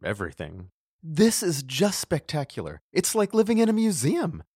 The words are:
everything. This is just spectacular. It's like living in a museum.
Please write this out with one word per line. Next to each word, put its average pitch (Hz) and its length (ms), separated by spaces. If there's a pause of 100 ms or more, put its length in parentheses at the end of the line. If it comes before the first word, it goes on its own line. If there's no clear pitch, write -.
everything. 90 640 (340)
This 185 400
is 143 200
just 139 360
spectacular. 127 800 (140)
It's 170 200
like 208 200
living 220 240
in 220 120
a 220 40
museum. 208 720 (120)